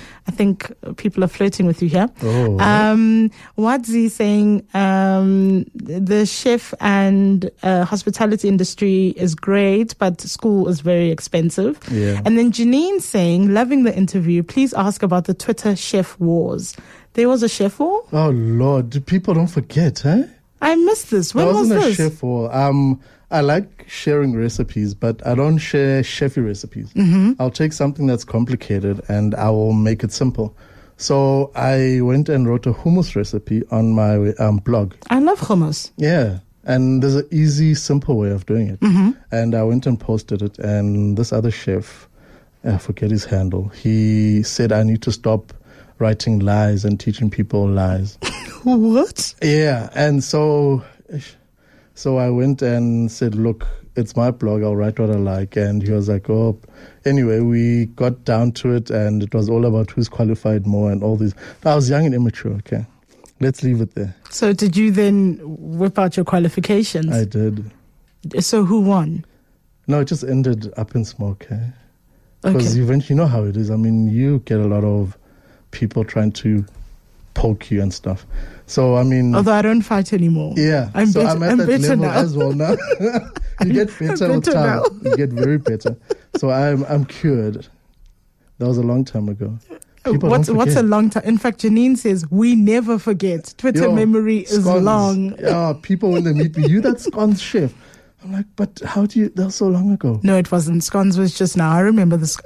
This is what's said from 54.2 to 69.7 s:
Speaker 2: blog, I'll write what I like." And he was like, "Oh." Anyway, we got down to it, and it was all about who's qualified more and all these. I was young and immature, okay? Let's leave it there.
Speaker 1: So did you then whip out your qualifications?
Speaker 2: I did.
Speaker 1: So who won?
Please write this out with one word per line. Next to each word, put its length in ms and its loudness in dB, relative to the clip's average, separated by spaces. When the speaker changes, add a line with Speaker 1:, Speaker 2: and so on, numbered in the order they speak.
Speaker 2:
blog, 320 -2
I'll 140 0
write 240 -2
what 100 0
I 60 0
like." 400 -2
And 260 0
he 100 -2
was 180 0
like, 200 -2
"Oh." 300 0
Anyway, 360 2
we 460 2
got 280 -2
down 280 0
to 120 0
it, 180 -4
and 320 0
it 100 -8
was 160 0
all 160 2
about 240 0
who's 180 -2
qualified 600 -2
more 240 0
and 120 -2
all 140 0
these. 160 0
I 80 4
was 160 2
young 160 2
and 80 0
immature, 440 -2
okay? 280 -8
Let's 240 -2
leave 180 0
it 140 -6
there. 180 -8
Speaker 1:
So 240 0
did 240 0
you 140 2
then 520 2
whip 540 -4
out 180 0
your 100 0
qualifications? 840 0
Speaker 2:
I 140 0
did. 400 -2
Speaker 1:
So 260 0
who 160 2
won? 440 0